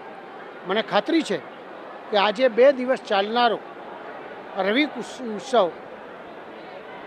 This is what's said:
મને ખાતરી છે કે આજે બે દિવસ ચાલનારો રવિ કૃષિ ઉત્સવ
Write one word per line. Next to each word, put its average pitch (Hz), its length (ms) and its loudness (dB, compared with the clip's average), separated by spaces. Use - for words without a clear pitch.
મને 202 140 2
ખાતરી 214 400 4
છે 185 160 -2
કે 208 60 4
આજે 208 300 4
બે 240 240 8
દિવસ 254 280 0
ચાલનારો 214 600 4
રવિ 214 280 4
કૃષિ - 380 -8
ઉત્સવ 208 480 2